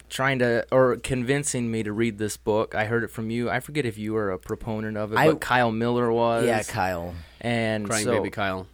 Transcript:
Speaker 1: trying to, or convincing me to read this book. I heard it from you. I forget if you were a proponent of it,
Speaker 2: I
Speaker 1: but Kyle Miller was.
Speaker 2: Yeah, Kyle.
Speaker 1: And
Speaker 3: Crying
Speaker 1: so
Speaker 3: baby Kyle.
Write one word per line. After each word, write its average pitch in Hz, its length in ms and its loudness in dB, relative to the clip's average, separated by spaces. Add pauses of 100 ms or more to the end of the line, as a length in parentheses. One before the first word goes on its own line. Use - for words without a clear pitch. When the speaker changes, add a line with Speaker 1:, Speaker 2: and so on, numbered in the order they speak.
Speaker 1:
trying 131 300 0
to, 120 320 2
or 127 240 6
convincing 127 760 -2
me 113 140 0
to 104 100 -4
read 113 240 0
this 104 200 -4
book. 110 360 0
I 107 120 0
heard 117 180 0
it 101 80 -6
from 110 180 -6
you. 117 220 -2
I 120 80 0
forget 147 260 -4
if 107 140 -6
you 107 140 -4
were 104 180 0
a 90 80 -2
proponent 107 580 -4
of 104 160 -4
it, 117 60 4
Speaker 2:
I 143 80 6
Speaker 1:
but - 140 2
Kyle 123 300 2
Miller 120 400 0
was. 117 360 2
Speaker 2:
Yeah, 110 160 2
Kyle. 90 500 -2 (260)
Speaker 1:
And 113 480 -2
Speaker 3:
Crying 107 180 0
Speaker 1:
so 120 80 0
Speaker 3:
baby 98 180 0
Kyle. 92 420 -2